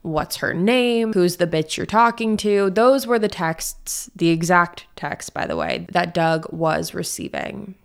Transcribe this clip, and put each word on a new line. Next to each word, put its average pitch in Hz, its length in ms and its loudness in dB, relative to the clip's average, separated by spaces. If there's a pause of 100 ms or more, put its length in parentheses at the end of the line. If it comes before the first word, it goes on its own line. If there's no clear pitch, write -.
"What's 156 360 -4
her - 160 -2
name? 226 600 2
Who's 180 220 2
the 170 120 0
bitch 160 300 -2
you're - 80 -4
talking 220 520 2
to?" 202 320 2
Those 233 360 4
were 233 140 2
the 208 80 0
texts, - 880 -6
the 170 140 2
exact 170 560 2 (100)
text, - 380 -10
by - 120 -4
the 80 120 -4
way, 82 340 -4
that 175 220 0
Doug 165 380 0
was 160 420 -2
receiving. - 920 -8